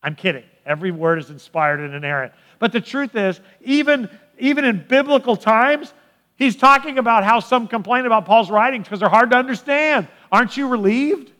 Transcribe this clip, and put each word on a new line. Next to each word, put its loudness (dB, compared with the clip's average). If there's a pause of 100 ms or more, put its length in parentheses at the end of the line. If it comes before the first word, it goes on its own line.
I'm -6
kidding. -6 (200)
Every -4
word -2
is -14
inspired -4
and -10
inerrant. -6 (260)
But -2
the -2
truth -8
is, -2 (200)
even, -2 (300)
even 0
in -2
biblical 2
times, 0 (440)
he's -2
talking 2
about 2
how 2
some -2
complain -2
about 2
Paul's 2
writings 0
'cause -8
they're 2
hard 4
to 4
understand. 0 (240)
Aren't 2
you -4
relieved? -2